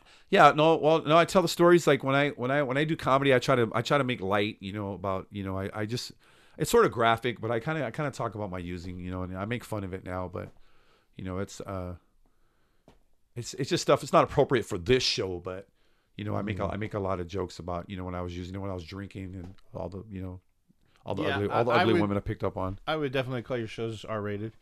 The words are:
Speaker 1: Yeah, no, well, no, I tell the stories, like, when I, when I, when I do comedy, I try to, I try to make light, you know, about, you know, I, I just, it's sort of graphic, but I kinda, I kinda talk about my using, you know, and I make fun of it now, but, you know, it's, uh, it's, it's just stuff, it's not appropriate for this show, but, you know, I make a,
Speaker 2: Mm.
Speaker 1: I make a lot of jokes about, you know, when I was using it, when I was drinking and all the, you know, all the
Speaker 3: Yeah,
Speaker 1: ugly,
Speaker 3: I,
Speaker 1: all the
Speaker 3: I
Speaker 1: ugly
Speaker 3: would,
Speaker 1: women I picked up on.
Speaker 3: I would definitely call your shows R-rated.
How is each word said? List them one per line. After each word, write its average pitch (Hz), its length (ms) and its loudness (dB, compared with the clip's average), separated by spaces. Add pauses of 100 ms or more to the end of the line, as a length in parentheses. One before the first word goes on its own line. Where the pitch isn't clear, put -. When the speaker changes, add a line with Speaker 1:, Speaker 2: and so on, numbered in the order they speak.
(280)
Speaker 1:
Yeah, 160 280 10
no, 160 200 6
well, 156 260 2
no, 151 140 4
I 170 80 8
tell 190 160 4
the 170 80 2
stories, 175 380 6
like, 143 160 4
when 135 140 0
I, 143 140 2
when 123 200 -4
I, 147 140 2
when 127 120 -2
I 147 80 2
do 156 120 -2
comedy, 135 360 4
I 123 60 8
try 135 160 4
to, 117 180 2
I 120 100 0
try 147 160 2
to 139 60 2
make 123 160 -2
light, 104 400 0
you 95 120 -8
know, 101 200 -6
about, 92 380 -4
you 101 140 -8
know, 95 140 -4
I, 95 140 -4
I 107 140 -4
just, 117 260 -6 (460)
it's 156 120 -2
sort 233 140 8
of 160 80 4
graphic, 113 480 2
but 110 120 -4
I 117 80 0
kinda, 156 260 -4
I 113 60 -6
kinda 147 180 -4
talk 113 240 -6
about 104 160 -6
my 90 80 -6
using, 90 400 -8
you 90 120 -8
know, 92 120 -4
and 90 160 -8
I 98 60 -4
make 117 200 -6
fun 104 200 -6
of 90 100 -8
it 92 100 -10
now, 92 240 -6
but, 98 220 -10 (640)
you - 80 -12
know, 92 140 -6
it's, 98 220 -8
uh, 90 340 -8 (1400)
it's, 117 180 -10
it's - 160 -4
just 165 120 0
stuff, 147 200 4
it's 139 100 -6
not 175 120 6
appropriate 131 420 2
for 107 120 -6
this 120 240 4
show, 95 360 -2
but, 92 300 -10 (480)
you 104 80 -8
know, 104 100 -4
I 101 80 -2
make 101 160 -4
a, 101 40 -2
Speaker 2:
Mm. 95 120 -2
Speaker 1:
I - 20 -6
make 107 180 -6
a 107 40 -2
lot 95 220 -2
of 87 80 -6
jokes 92 300 -6
about, 87 300 -8
you 101 80 -10
know, 90 80 -8
when 90 100 -6
I 90 80 -6
was 87 140 -8
using 90 180 -8
it, 98 40 -8
when 98 120 -8
I 92 40 -6
was 87 100 -10
drinking 95 520 -12
and 92 180 -14 (200)
all 87 140 -8
the, 92 220 -12
you 95 100 -10
know, 90 200 -10 (680)
all 101 80 -4
the 98 80 -4
Speaker 3:
Yeah, 98 140 0
Speaker 1:
ugly, 101 140 0
Speaker 3:
I, - 80 -6
Speaker 1:
all 117 60 4
the 120 60 2
Speaker 3:
I 120 120 6
Speaker 1:
ugly 113 120 6
Speaker 3:
would, 110 80 4
Speaker 1:
women 101 140 0
I 98 40 0
picked - 240 -6
up 95 120 -2
on. 92 300 -4
Speaker 3:
I 156 100 -2
would 147 160 -2
definitely 127 300 -2
call 131 140 -6
your 113 120 -4
shows 113 360 -8
R-rated. 104 580 -6